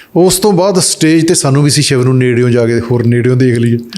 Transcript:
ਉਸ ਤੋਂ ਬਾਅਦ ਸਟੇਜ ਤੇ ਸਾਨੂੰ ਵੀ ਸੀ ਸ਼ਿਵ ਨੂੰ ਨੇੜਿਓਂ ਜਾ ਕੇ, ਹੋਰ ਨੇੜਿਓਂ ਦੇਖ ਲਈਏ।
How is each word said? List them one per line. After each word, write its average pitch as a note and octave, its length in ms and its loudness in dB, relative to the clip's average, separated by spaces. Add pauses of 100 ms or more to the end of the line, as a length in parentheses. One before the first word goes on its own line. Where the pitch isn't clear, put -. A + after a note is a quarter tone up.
(160)
ਉਸ F3+ 220 2
ਤੋਂ G#3+ 140 0
ਬਾਅਦ F#3 260 0
ਸਟੇਜ D#3+ 500 0
ਤੇ F3 60 0
ਸਾਨੂੰ C#3 280 0
ਵੀ D3 80 2
ਸੀ C#3+ 120 0
ਸ਼ਿਵ C3+ 200 -2
ਨੂੰ C3 160 0
ਨੇੜਿਓਂ B2 320 0
ਜਾ A#2+ 160 0
ਕੇ, A#2 140 0
ਹੋਰ A#2 260 -2
ਨੇੜਿਓਂ A#2+ 300 0
ਦੇਖ B2+ 220 2
ਲਈਏ। A#2 200 0 (200)